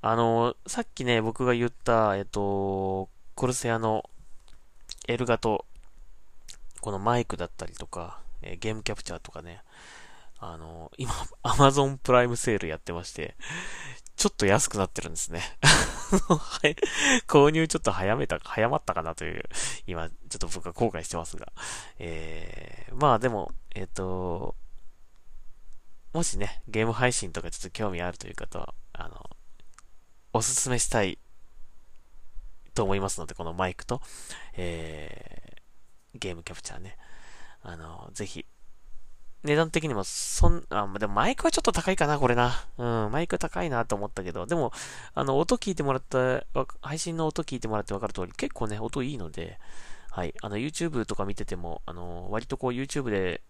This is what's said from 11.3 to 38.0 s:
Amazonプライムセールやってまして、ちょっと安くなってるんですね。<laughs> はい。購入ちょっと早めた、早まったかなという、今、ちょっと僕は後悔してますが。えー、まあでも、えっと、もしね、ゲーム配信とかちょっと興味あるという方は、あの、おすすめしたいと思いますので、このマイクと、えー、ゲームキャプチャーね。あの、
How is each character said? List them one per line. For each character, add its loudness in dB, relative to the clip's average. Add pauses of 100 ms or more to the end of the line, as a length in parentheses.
Amazon 6
プ 4
ラ 10
イ 2
ム 0
セ 0
ー 2
ル -4
や -4
っ -10
て -8
ま -4
し -12
て、 -8 (840)
ち 4
ょ 8
っ -18
と 2
安 6
く -2
な 4
っ -4
て -4
る -6
ん -4
で -4
す -4
ね。 -4 (120)
<laughs> 6
は 4
い。 2 (500)
購 10
入 4
ち 0
ょ 0
っ -8
と 6
早 2
め 0
た、 0
早 2
ま 2
っ 0
た -2
か 0
な -4
と -8
い -4
う、 -6 (380)
今、 -2
ち -6
ょ -6 (220)
っ -8
と 2
僕 -2
は -6
後 4
悔 -4
し -8
て -4
ま -2
す -6
が。 -10 (480)
え -6
ー、 -2
ま 6
あ 6
で 4
も、 -2 (220)
え -2
っ -8
と、 0 (1600)
も 2
し 2
ね、 2
ゲ 2
ー 4
ム 2
配 4
信 -2
と -4
か -6
ち -6
ょ -10
っ -6
と -6
興 -2
味 -2
あ 0
る -8
と -10
い -10
う -10
方 -4
は、 -4 (180)
あ -4
の、 -10 (1040)
お 4
す 2
す 2
め 4
し 2
た 4
い 0 (1600)
と 4
思 4
い 2
ま 0
す -4
の -6
で、 -6
こ -6
の -4
マ 2
イ -2
ク -14
と、 -2 (540)
え -6 (500)
ー、 -16
ゲ -6
ー -6
ム -14
キ -10
ャ -10
プ -12
チ -10
ャ -8
ー -6
ね。 -8 (640)
あ -10
の、 -14